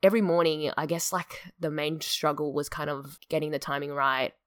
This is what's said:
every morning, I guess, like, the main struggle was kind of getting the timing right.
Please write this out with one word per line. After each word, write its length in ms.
every 200
morning, 560
I 80
guess, 260
like, 480
the 100
main 300
struggle 540
was 160
kind 200
of 380
getting 240
the 80
timing 320
right. 400